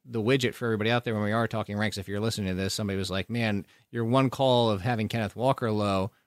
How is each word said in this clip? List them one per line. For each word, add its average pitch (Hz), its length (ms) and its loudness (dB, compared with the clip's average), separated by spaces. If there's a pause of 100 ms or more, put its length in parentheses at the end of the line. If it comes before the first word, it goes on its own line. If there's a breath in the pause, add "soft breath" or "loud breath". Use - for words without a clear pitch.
the 117 160 -4
widget 123 360 2
for 120 100 -6
everybody 110 240 0
out 120 140 2
there 117 100 -2
when 104 100 0
we 104 80 0
are 113 160 0
talking 104 300 -4
ranks. 107 220 -2
If 95 80 -8
you're 101 120 -4
listening 110 280 -2
to 92 80 -2
this, 95 180 -2
somebody 98 240 -2
was 95 140 -4
like, 92 180 -4
"Man, 110 380 -2 (240 soft breath)
your 117 120 -4
one 127 280 4
call 120 400 4
of 95 100 0
having 110 260 0
Kenneth 107 280 -4
Walker 123 360 0
low 101 380 0 (180)